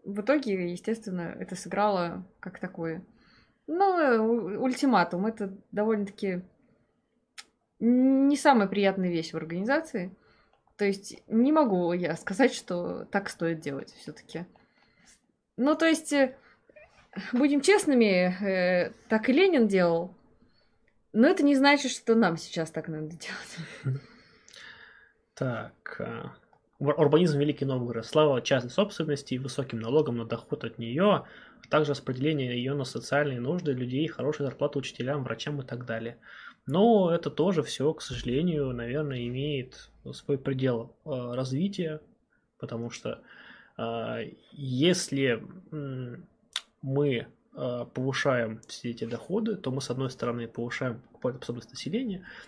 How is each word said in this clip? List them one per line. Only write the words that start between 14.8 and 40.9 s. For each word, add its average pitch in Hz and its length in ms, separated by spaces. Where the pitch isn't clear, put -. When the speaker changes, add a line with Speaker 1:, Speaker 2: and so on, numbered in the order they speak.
Speaker 1:
Ну, 285 180
то 320 100
есть, 320 280
э, 269 220
будем 277 280
честными, 233 800
э, 185 480
так 220 200
и 262 40
Ленин 320 340
делал, 175 480
но 226 140
это 339 160
не 285 120
значит, 277 360
что - 240
нам 185 220
сейчас 160 340
так 160 160
надо 156 220
делать. - 920
Speaker 2:
Так, 120 380
а, - 320
ур-, 143 200
урбанизм 151 400
Великий 143 260
Новгород. 120 400
Слава 147 360
частной 127 300
собственности 151 640
и 127 40
высоким 131 400
налогам 120 380
на 117 80
доход 117 380
от 117 140
неё, 131 340
а 156 140
также 151 220
распределение 131 640
её 131 180
на 143 80
социальные 139 560
нужды 151 340
людей, 127 340
хорошая 139 400
зарплата 143 320
учителям, 135 440
врачам 139 380
и 127 40
так 123 200
далее. 117 320
Но 190 480
это 170 160
тоже 156 340
всё, 143 300
к - 80
сожалению, 139 720
наверное, 123 540
имеет 131 600
свой - 240
предел, 131 580